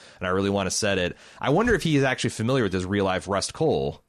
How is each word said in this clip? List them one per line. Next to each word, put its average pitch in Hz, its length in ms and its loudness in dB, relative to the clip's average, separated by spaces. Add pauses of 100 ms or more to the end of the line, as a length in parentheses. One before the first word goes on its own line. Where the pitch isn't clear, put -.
(200)
and 90 60 -6
I 92 60 0
really 98 180 2
wanna 98 220 0
set 101 260 0
it." 90 180 -2 (240)
I 123 120 0
wonder 214 240 4
if 165 80 -4
he 156 140 2
is 135 60 4
actually 127 280 0
familiar 123 320 0
with 95 80 0
this 92 120 -2
real-life 92 440 0
Rust 95 260 -2
Cohle. 76 560 0